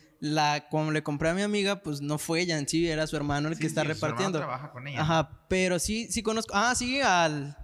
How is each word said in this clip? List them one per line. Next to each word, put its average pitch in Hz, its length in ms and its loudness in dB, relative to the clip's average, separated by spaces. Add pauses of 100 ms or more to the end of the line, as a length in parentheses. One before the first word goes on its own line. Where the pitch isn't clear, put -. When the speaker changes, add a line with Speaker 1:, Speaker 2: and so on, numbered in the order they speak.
(200)
Speaker 1:
la, 147 500 0
como 156 220 0
le 151 100 0
compré 151 280 0
a 165 40 0
mi 185 80 0
amiga, 202 400 0
pues 143 200 -6
no 147 160 -2
fue 165 240 -2
ella 170 180 0
en 143 80 -4
sí, 170 200 2
era 156 200 0
su 156 80 -6
hermano 147 320 0
el 165 80 -2
Speaker 2:
Sí, 156 60 -6
Speaker 1:
que 156 60 0
está 160 140 -2
Speaker 2:
sí, 147 60 0
su 151 60 0
hermano 156 140 -2
Speaker 1:
repartiendo. 165 320 0
Speaker 2:
trabaja 139 320 -6
con 127 160 -12
ella. 143 140 -4
Speaker 1:
Ajá, 160 460 0
pero 185 320 2
sí, 220 320 -2
sí 233 100 -2
conozco, 220 340 -2
ah, 233 200 4
sí, 247 240 -2
al, 160 640 2